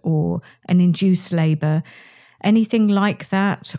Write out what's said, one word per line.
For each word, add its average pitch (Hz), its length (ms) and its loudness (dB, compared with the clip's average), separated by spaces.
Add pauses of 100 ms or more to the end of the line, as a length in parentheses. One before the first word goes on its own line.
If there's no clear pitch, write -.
or 165 380 -2 (280)
an 180 120 4
induced 180 500 0
labour. 156 520 0 (600)
Anything 220 440 2
like 202 420 -2
that, 196 500 -2